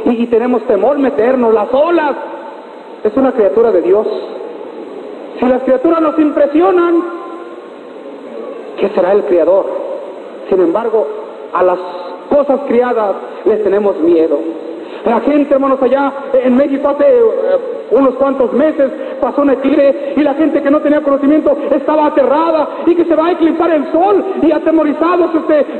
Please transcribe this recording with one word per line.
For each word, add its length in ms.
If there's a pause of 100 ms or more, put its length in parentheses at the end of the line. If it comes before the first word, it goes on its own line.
y, 180
y 20
tenemos 380
temor 340
meternos, 560
las 180
olas. 440 (840)
Es 140
una 160
criatura 380
de 100
Dios. 260 (1300)
Si 80
las 160
criaturas 400
nos 160
impresionan, 840 (1800)
¿qué 120
será 220
el 100
Creador? 580 (680)
Sin 100
embargo, 460 (480)
a 80
las 160 (500)
cosas 380
criadas 460 (320)
les 180
tenemos 380
miedo. 360 (680)
La 160
gente, 340
hermanos, 260
allá 320 (200)
en 240
México 320
hace, 180
eh, 160 (720)
unos 240
cuantos 360
meses 380 (300)
pasó 220
un 80
eclipse 680
y 40
la 140
gente 260
que 120
no 80
tenía 220
conocimiento 540 (140)
estaba 360
aterrada 640 (160)
y 120
que 80
se 100
va 140
a 40
eclipsar 380
el 220
sol 320 (180)
y 80
atemorizados, 840
este, 300 (140)